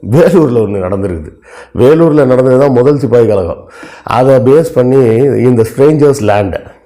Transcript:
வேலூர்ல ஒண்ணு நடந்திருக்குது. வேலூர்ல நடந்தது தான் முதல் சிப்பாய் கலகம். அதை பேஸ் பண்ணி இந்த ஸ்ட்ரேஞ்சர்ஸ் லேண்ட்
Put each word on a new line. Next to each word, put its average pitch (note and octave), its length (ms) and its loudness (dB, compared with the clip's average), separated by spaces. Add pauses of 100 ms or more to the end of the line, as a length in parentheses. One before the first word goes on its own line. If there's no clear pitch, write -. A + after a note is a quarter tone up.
(120)
வேலூர்ல D#3+ 460 2
ஒண்ணு G#2 200 -4
நடந்திருக்குது. F#2 540 -6 (460)
வேலூர்ல D3+ 480 2
நடந்தது B2+ 340 0
தான் C#3+ 120 2
முதல் B2+ 260 2
சிப்பாய் A#2 300 0
கலகம். F#2+ 420 -4 (340)
அதை C3 320 0
பேஸ் C3 380 2
பண்ணி B2+ 420 0 (280)
இந்த A#2+ 220 2 (100)
ஸ்ட்ரேஞ்சர்ஸ் C#3+ 460 2
லேண்ட் G2+ 400 -2 (240)